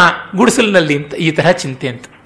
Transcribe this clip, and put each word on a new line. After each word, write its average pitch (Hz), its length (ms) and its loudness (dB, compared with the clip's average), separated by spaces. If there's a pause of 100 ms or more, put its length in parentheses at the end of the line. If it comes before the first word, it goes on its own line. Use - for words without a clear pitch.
(360)
ಗುಡಿಸಲಿನಲ್ಲಿ?" 196 640 2
ಅಂತ 147 160 -10
ಈ 160 180 -2
ತರಹ 165 200 2
ಚಿಂತೆ 143 360 -6
ಅಂತ. 120 160 -10 (220)